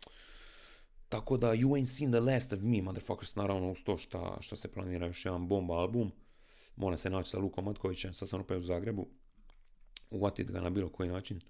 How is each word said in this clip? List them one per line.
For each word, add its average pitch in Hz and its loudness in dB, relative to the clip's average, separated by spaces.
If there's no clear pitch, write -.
Tako 110 0
da 117 4
you 127 6
ain't 135 2
seen 127 0
the 117 8
last 127 4
of 104 -2
me, 107 4
motherfuckers, 95 -4
naravno 98 2
uz 92 -6
to 95 2
šta, - -6
šta - -10
se - -8
planira 90 -2
još 87 -6
jedan 90 -2
bomba 90 2
album. 101 2
Moram 92 2
se 95 -2
naći 92 0
sa 98 -2
Lukom 95 0
Matkovićem, 95 -2
sad 92 -6
sam 95 -2
opet 95 -2
u 90 -4
Zagrebu, 90 -2
uvatit 98 0
ga 92 -2
na 90 0
bilo 92 0
koji 90 -2
način, 92 -4